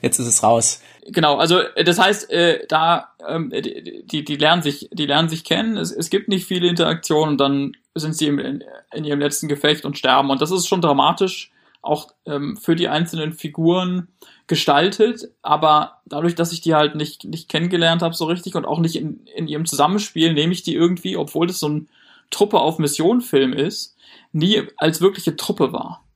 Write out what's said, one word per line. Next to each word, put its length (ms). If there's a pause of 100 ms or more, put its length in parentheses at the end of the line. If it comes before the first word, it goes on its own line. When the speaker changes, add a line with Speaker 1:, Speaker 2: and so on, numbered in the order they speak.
Speaker 1:
Jetzt 180
ist 80
es 160
raus. 380 (260)
Speaker 2:
Genau, 300
also, 240
äh, 240
das 140
heißt, 320
äh, 360
da, 420 (200)
ähm, 260
die, 520
die, 180
die 120
lernen 260
sich, 280
die 140
lernen 240
sich 160
kennen. 320
Es, 160
es 160
gibt 220
nicht 160
viele 200
Interaktionen 680
und 60
dann 340 (220)
sind 220
sie 120
im, 100
in, 260 (300)
in 100
ihrem 160
letzten 280
Gefecht 360
und 140
sterben. 320
Und 100
das 100
ist 160
schon 140
dramatisch, 720 (300)
auch, 260 (180)
ähm, 320
für 180
die 120
einzelnen 440
Figuren 760 (380)
gestaltet. 840 (120)
Aber 640
dadurch, 300
dass 180
ich 80
die 140
halt 200
nicht, 300
nicht 240
kennengelernt 540
habe 120
so 120
richtig 280
und 120
auch 140
nicht 160
in, 280 (100)
in 140
ihrem 160
Zusammenspiel, 680
nehme 180
ich 100
die 120
irgendwie, 420
obwohl 300
das 140
so 100
ein 180 (400)
Truppe 320
auf 180
Mission 440
Film 320
ist, 420 (360)
nie 300 (140)
als 240
wirkliche 360
Truppe 360
wahr. 320 (120)